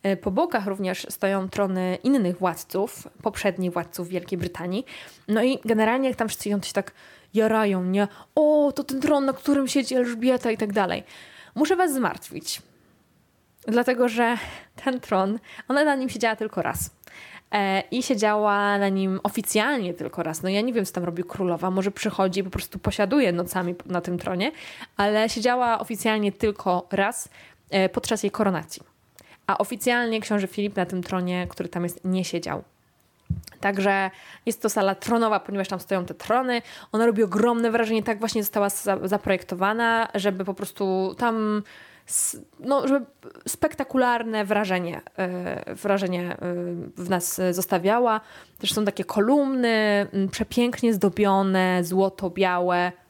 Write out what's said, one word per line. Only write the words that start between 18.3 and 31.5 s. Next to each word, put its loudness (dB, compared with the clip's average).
na 2
nim 0
oficjalnie 0
tylko -8
raz. -6
No -2
ja 2
nie 0
wiem, 0
co -6
tam -2
robi -4
królowa. -2
Może 0
przychodzi 0
i -4
po -8
prostu -8
posiaduje 2
nocami -2
na -2
tym -4
tronie, -2
ale 2
siedziała 2
oficjalnie 0
tylko 0
raz, -2
e, 2
podczas -2
jej 0
koronacji. -2
A 2
oficjalnie 0
książę 0
Filip -4
na 0
tym -4
tronie, -2